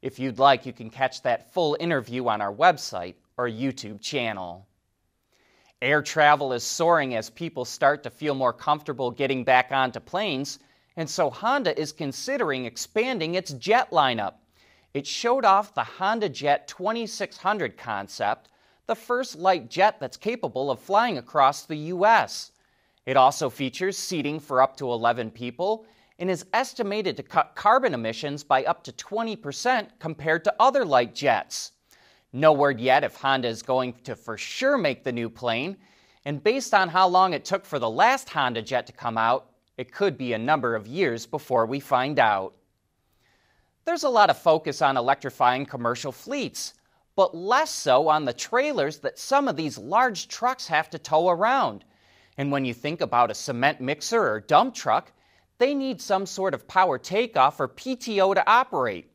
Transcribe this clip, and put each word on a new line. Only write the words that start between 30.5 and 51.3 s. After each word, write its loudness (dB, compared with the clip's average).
other 4
light 2
jets. -2
No 6
word 2
yet 4
if -6
Honda 0
is -8
going -2
to -10
for -12
sure -2
make -2
the -4
new -6
plane, -4
and -6
based 0
on 4
how 4
long 4
it -4
took -4
for -6
the -2
last 2
Honda -2
Jet -4
to -20
come -6
out, 0
it -10
could 0
be -4
a -2
number 0
of -6
years -2
before -2
we -6
find -2
out. 2
There's -2
a 2
lot 6
of 2
focus 2
on 4
electrifying 0
commercial -4
fleets, -8
but 4
less 0
so 2
on 2
the -2
trailers -2
that -8
some 0
of -4
these -6
large 0
trucks -4
have 0
to -10
tow 2